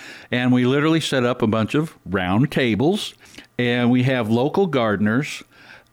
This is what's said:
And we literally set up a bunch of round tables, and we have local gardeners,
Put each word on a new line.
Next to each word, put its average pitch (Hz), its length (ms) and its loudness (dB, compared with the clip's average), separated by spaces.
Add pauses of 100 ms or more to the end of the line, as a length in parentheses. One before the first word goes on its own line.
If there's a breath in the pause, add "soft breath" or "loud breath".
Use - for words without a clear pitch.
(300 loud breath)
And 123 220 0
we 123 120 4
literally 147 360 2
set 131 240 0
up 123 180 0
a 117 40 2
bunch 110 280 0
of 156 200 -2 (120)
round 95 440 0
tables, 135 640 0 (440 loud breath)
and 123 320 0
we 123 140 2
have 123 260 -2
local 147 360 2
gardeners, 113 760 -2 (500 loud breath)